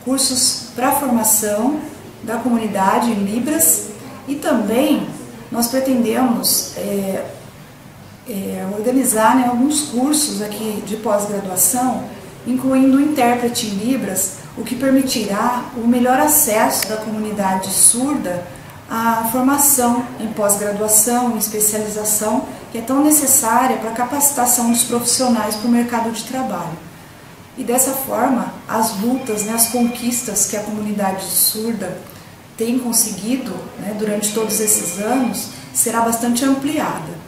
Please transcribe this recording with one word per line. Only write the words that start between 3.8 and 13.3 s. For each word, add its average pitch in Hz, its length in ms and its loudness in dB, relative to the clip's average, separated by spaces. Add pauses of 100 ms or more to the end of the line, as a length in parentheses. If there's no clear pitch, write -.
e 285 80 -4
também 254 720 2 (420)
nós 233 160 0
pretendemos, 240 1080 2
é, 190 480 -2 (1040)
é, 196 360 -6 (140)
organizar, 220 560 4
né, 247 140 6
alguns 262 320 2
cursos 220 600 0
aqui 208 460 -4
de 208 120 -4
pós-graduação, 202 1040 0 (420)
incluindo 262 520 4
o - 20 6
intérprete 240 680 2